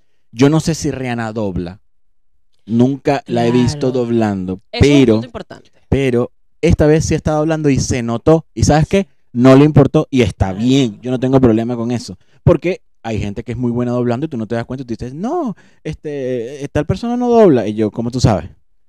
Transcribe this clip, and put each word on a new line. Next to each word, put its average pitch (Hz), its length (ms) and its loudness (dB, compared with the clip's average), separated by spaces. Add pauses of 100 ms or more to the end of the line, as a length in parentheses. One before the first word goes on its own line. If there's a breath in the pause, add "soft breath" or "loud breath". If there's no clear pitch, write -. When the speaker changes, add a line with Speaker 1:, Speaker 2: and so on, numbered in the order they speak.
(300)
Speaker 1:
yo 135 200 4
no 156 100 2
sé 165 140 -2
si 147 160 -6
Rihanna 120 420 -6
dobla. 92 480 -6 (840)
Nunca 131 600 0
la 117 200 -2
he 120 40 0
visto 123 420 0
Speaker 2:
Claro. 127 120 -2
Speaker 1:
doblando, 101 560 -2 (120)
Speaker 2:
Eso - 120 2
es 139 60 6
un 143 80 6
Speaker 1:
pero, 117 160 6
Speaker 2:
punto 113 120 -2
importante. - 440 -18 (180)
Speaker 1:
pero 127 440 0 (300)
esta 165 240 2
vez 151 180 2
sí 160 100 -2
está 156 180 -2
doblando 156 360 -2
y 135 100 2
se 135 240 -4
notó. 117 520 0
¿Y 113 100 -4
sabes 151 240 2
qué? 196 180 0 (280)
No 127 200 6
le 143 120 8
importó 151 440 2
y 127 120 2
está 95 300 -2
Speaker 2:
Claro. 101 120 -6
Speaker 1:
bien. 127 380 0
Yo 123 80 -8
no 123 100 -4
tengo 131 180 2
problema 117 380 0
con 117 140 -6
eso. 113 260 -8 (260)
Porque 175 380 0 (220)
hay 110 180 -6
gente 101 240 -8
que 123 80 -8
es 117 60 -10
muy 123 120 -4
buena 120 220 -4
doblando 123 320 -2
y 160 60 -4
tú 127 80 -8
no 110 80 -6
te 117 80 -8
das 117 100 -4
cuenta 131 180 -12
y 123 40 -18
tú 117 80 -8
dices, 123 180 -12
"No, 240 420 -6 (280 soft breath)
este, 139 800 -8
eh, 143 80 -8
tal 151 140 -2
persona 233 320 -4
no 247 100 -2
dobla". 180 380 4
Y 107 80 -4
yo, 107 160 0
"¿Cómo 120 200 -6
tú 131 80 -6
sabes?". 95 300 0 (400)